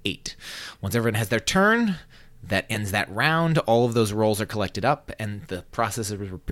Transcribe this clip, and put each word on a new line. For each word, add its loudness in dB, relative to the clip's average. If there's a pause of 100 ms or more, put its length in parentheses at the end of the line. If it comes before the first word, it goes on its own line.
eight. -8 (420)
Once -4
everyone 2
has 0
their 2
turn, 4 (440)
that 0
ends -2
that -2
round. 2
All 4
of 0
those 2
rolls 2
are -2
collected -4
up, -2
and -8
the -8
process -2
is -4
re-, -8 (120)